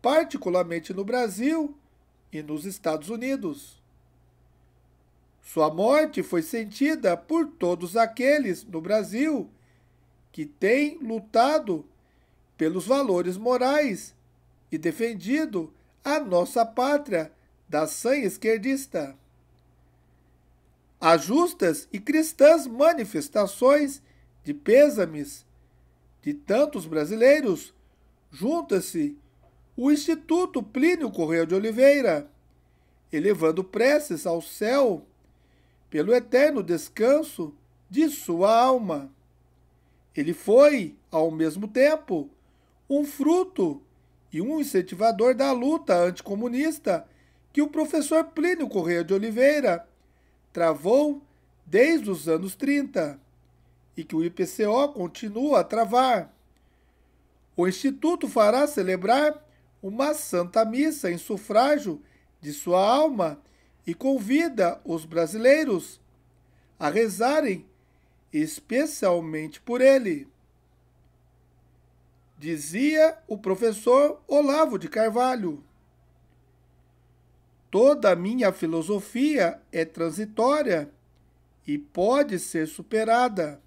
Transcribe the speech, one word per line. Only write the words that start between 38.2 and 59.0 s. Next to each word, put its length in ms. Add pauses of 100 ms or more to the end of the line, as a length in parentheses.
alma. 540 (1040)
Ele 200
foi, 600 (140)
ao 200
mesmo 360
tempo, 600 (600)
um 160
fruto 800 (500)
e 80
um 200
incentivador 760
da 180
luta 440
anticomunista 1120 (460)
que 80
o 80
professor 560
Plínio 440
Corrêa 360
de 80
Oliveira 760 (640)
travou 680 (440)
desde 440
os 180
anos 260
trinta 680 (760)
e 100
que 120
o 80
I 60
P 160
C 200
O 220
continua 720
a 40
travar. 720 (1200)
O 140
Instituto 580
fará 400
celebrar 800 (360)